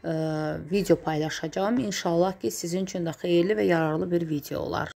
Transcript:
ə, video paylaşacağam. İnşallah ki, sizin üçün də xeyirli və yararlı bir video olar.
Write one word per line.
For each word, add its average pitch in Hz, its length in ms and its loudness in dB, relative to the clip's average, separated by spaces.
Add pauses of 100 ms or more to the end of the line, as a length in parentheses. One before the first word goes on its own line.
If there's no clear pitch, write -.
ə, 165 140 -2 (560)
video 190 240 4
paylaşacağam. 160 840 0
İnşallah 185 600 0
ki, 214 120 -2
sizin 180 340 -4
üçün 175 240 -4
də 156 80 -6
xeyirli 175 400 2
və 208 100 2
yararlı 165 440 2
bir 170 180 2
video 147 320 -4
olar. - 360 -4